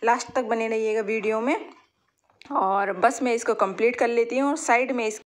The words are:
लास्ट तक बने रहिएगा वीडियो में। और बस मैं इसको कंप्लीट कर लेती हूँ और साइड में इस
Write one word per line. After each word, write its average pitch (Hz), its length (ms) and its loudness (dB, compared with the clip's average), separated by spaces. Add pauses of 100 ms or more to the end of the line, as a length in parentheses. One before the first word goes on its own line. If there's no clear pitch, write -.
लास्ट 240 280 0
तक 262 140 0
बने 226 220 0
रहिएगा 220 360 0
वीडियो 220 380 -2
में। 269 140 0 (960)
और 196 400 2
बस 233 300 2
मैं 247 100 0
इसको 233 220 0
कंप्लीट 214 400 0
कर 240 140 2
लेती 233 280 0
हूँ 277 120 0
और 294 100 -2
साइड 247 320 2
में 240 160 -2
इस 214 140 -8 (120)